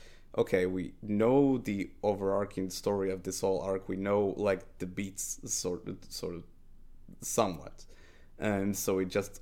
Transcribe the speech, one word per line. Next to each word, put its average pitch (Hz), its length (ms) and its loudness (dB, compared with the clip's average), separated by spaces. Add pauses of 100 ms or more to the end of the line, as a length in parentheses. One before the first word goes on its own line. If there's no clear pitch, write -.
(360)
okay, 95 300 4
we 92 340 -2
know 123 560 6
the 104 320 -2 (140)
overarching 98 680 0
story 98 420 0
of 92 120 -4
this - 180 -4
whole 95 220 2
arc. 95 260 -2
We 95 80 -2
know, 101 400 2
like, 98 400 0
the - 100 -4
beats 98 540 -6 (100)
sort - 380 -4
of, 98 80 -8 (140)
sort 87 240 -8
of 82 80 -10 (760)
somewhat. - 640 -2 (540)
And 101 380 0
so 95 220 0
it 95 100 2
just - 340 -2